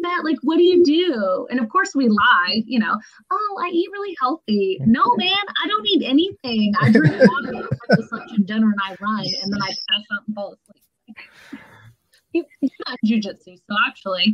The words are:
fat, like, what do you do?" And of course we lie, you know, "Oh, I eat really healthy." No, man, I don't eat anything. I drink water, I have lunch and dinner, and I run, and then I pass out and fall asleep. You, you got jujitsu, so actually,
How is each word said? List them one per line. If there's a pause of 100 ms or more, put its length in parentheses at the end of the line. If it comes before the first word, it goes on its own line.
fat,
like,
what
do
you
do?"
And
of
course
we
lie,
you
know, (300)
"Oh,
I
eat
really
healthy."
No,
man, (320)
I
don't
eat
anything.
I
drink
water,
I (360)
have
lunch
and
dinner,
and
I
run, (200)
and
then
I
pass (100)
out
and
fall
asleep. (1160)
You, (180)
you (180)
got
jujitsu, (120)
so (120)
actually,